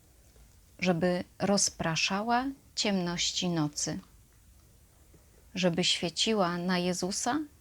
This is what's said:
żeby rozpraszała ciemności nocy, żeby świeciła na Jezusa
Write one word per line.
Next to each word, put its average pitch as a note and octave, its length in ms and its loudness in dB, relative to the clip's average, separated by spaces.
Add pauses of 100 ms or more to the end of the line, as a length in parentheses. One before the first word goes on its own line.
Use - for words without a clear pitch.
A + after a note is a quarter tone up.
(800)
żeby F3+ 440 2 (160)
rozpraszała G3 1040 0 (300)
ciemności F3+ 760 0
nocy, D#3 500 -2 (1600)
żeby F3+ 280 2
świeciła F3+ 720 0
na F3+ 200 0
Jezusa F#3 640 -2 (220)